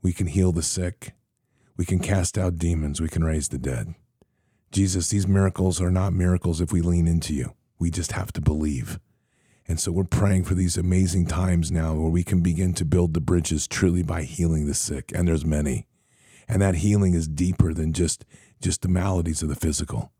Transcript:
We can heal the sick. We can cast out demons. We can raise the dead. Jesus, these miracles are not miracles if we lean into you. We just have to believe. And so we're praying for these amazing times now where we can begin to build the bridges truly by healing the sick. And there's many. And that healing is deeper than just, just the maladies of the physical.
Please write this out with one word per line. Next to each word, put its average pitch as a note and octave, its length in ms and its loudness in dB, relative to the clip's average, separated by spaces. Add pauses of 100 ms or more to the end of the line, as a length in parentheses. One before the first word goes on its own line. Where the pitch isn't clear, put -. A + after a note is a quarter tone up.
We F#2 100 0
can F#2 160 -2
heal F#2 240 2
the E2 120 -2
sick. - 500 -6 (640)
We F2 80 -2
can F#2 140 0
cast F#2 380 -2
out F#2 200 -2
demons. D#2+ 420 -2
We D#2+ 100 -2
can E2 140 -2
raise D#2 260 -2
the C#2 80 -8
dead. B1+ 360 -6 (760)
Jesus, F#2+ 380 0
these G2 180 0
miracles F#2+ 520 2
are F2+ 120 2
not F#2 220 2
miracles F2+ 460 2
if E2+ 120 -2
we E2+ 100 2
lean E2+ 260 2
into E2 260 0
you. B1+ 200 -4 (240)
We E2+ 140 0
just E2+ 220 -6
have - 200 -6
to - 80 -6
believe. D2+ 580 -2 (680)
And E2 120 -2
so - 120 -4
we're F#2 120 0
praying F#2+ 400 2
for F#2 120 0
these F2+ 220 0
amazing F2+ 500 2
times E2+ 440 0
now D#2+ 220 0
where D#2 160 0
we F2 140 2
can F2+ 180 2
begin F2 320 2
to F2 120 -2
build E2+ 280 2
the E2 80 0
bridges D#2+ 460 0
truly F2+ 360 2
by D#2+ 200 -2
healing D#2 420 0
the C#2+ 80 -2
sick. - 400 -6
And F2 140 2
there's D#2+ 180 0
many. D2 420 -2 (600)
And G2 120 2
that G2 140 2
healing G2 380 2
is E2 140 0
deeper E2 460 0
than D#2+ 200 -2
just, D#2 320 -2 (360)
just F2 200 -2
the F#2 80 -2
maladies F2+ 520 0
of D#2 80 -2
the C#2+ 60 -2
physical. - 640 -4